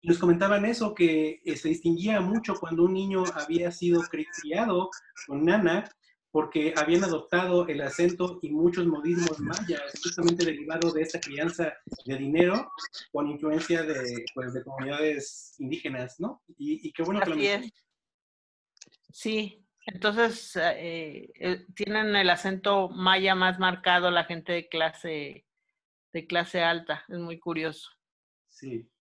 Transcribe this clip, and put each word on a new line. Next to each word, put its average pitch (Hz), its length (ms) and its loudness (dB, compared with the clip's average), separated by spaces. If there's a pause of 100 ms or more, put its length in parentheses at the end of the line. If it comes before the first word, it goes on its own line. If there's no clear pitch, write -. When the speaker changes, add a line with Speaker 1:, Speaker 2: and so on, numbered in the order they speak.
Speaker 1:
y 170 80 -4
nos 175 100 6
comentaban 190 460 4
eso, 226 280 0
que, 156 520 2
eh, 160 100 -2
se 160 140 -4
distinguía 170 500 2
mucho 202 400 0
cuando 165 240 2
un 190 100 4
niño 190 300 0 (120)
había 170 360 -2
sido 175 300 2
cri-, 156 260 -6 (140)
criado 185 480 0 (360)
con 143 200 -2
nana, 180 440 2 (440)
porque 151 440 0
habían 165 260 4
adoptado 175 640 2
el 147 140 -2
acento 175 600 0
y 147 100 -6
muchos 170 360 4
modismos 160 540 0
mayas, 160 400 -4 (200)
justamente 170 440 2
derivado 160 480 -2
de 156 80 0
esta - 180 -4
crianza 156 540 -4 (320)
de 135 100 -4
dinero 175 560 2 (400)
con 147 160 -2
influencia 156 560 -2
de, 127 400 -6 (100)
pues, 127 200 -8
de 127 100 -8
comunidades 139 960 -6
indígenas, 131 600 -8
¿no? 226 200 -8 (160)
Y, 151 300 -6
y - 60 -10
qué 165 100 -4
bueno 196 160 0
que 190 120 2
lo 156 40 -2
Speaker 2:
Así 175 120 2
es. 202 120 2
Speaker 1:
mencionas. - 260 -14 (1300)
Speaker 2:
Sí, 214 560 -6 (200)
entonces, 220 680 0
eh, 165 800 -4
eh, 180 300 -4 (100)
tienen 208 400 0
el 190 140 6
acento 190 600 2
maya 185 460 4
más 185 240 2
marcado 180 500 4
la 175 140 2
gente 170 300 -6
de 170 160 -4
clase, 160 760 -4 (680)
de 160 140 -8
clase 175 360 0
alta. 165 460 -2
Es 180 100 -10
muy 170 200 -10
curioso. 160 500 -6 (580)
Speaker 1:
Sí. 120 400 -12 (140)